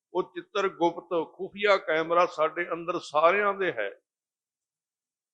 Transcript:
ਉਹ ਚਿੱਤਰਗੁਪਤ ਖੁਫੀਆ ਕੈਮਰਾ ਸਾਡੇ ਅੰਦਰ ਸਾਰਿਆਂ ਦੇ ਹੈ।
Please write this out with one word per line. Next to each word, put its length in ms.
ਉਹ 80
ਚਿੱਤਰਗੁਪਤ 1120
ਖੁਫੀਆ 440
ਕੈਮਰਾ 500
ਸਾਡੇ 460
ਅੰਦਰ 260
ਸਾਰਿਆਂ 560
ਦੇ 180
ਹੈ। 300